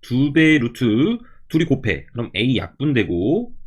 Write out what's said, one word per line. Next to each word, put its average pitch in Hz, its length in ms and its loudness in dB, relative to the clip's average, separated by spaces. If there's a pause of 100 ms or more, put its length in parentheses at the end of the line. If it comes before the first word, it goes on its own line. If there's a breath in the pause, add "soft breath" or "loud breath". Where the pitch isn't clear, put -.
두 139 320 0
배 156 240 4
루트 127 600 0 (300 soft breath)
둘이 165 160 0
곱해. 107 420 -2
그럼 117 280 -8
A 117 220 0
약분되고 123 960 -2 (120)